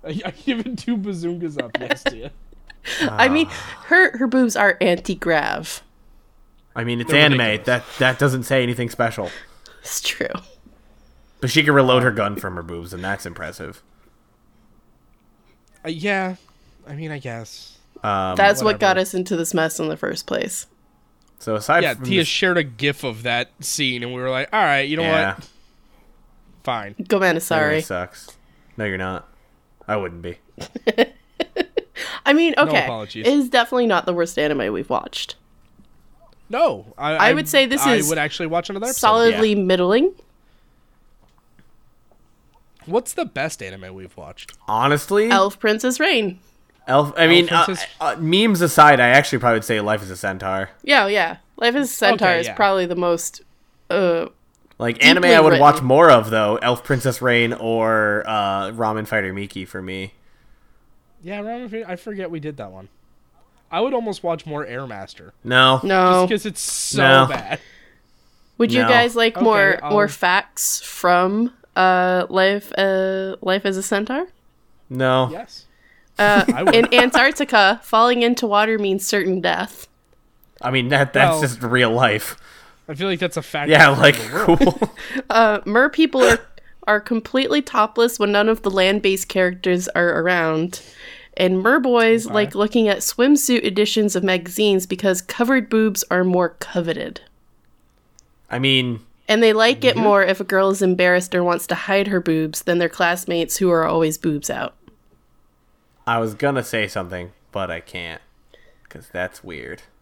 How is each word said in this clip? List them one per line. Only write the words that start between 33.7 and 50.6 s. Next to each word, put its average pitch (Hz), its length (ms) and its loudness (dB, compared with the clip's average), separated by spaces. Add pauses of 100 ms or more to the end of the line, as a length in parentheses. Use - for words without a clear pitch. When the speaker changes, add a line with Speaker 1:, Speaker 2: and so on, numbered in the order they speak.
Speaker 2:
not 185 180 0
the 180 80 -4
worst 170 240 -4
anime 143 340 -2
we've 95 200 -6
watched. - 460 -8 (1120)
Speaker 1:
No, 196 500 -2
I, 147 140 -4
Speaker 2:
I 190 160 4
Speaker 1:
I 254 40 2
Speaker 2:
would 285 160 -4
say 269 160 4
this 254 160 -2
Speaker 1:
I 254 140 4
Speaker 2:
is 151 140 -2
Speaker 1:
would 160 100 -2
actually 151 260 -4
watch 170 240 -4
another 196 160 -8
episode. 254 140 -6
Speaker 2:
solidly 220 540 4
Speaker 3:
Yeah. 202 100 2
Speaker 2:
middling. 185 500 2 (2750)
Speaker 1:
What's 226 260 -2
the 330 120 -4
best 151 360 -8
anime 95 320 -14
we've 95 240 -18
watched? - 360 -20 (140)
Speaker 3:
Honestly? 147 640 0
Speaker 2:
Elf 196 300 2
Princess 220 400 -2
Reign. 233 400 0 (480)
Speaker 3:
Elf, 143 280 2
I 165 120 4
mean, 170 220 6
Speaker 1:
Elf - 20 -2 (100)
Speaker 3:
uh, - 40 4
Speaker 1:
Princess? 185 200 -6 (160)
Speaker 3:
uh, 147 180 -2
memes 180 420 2
aside, 151 380 8
I 120 100 6
actually 135 300 4
probably 117 180 2
would 104 80 -4
say 110 160 -2
Life 104 200 0
is 95 80 -14
a 92 80 -12
Centaur. 95 520 -6 (140)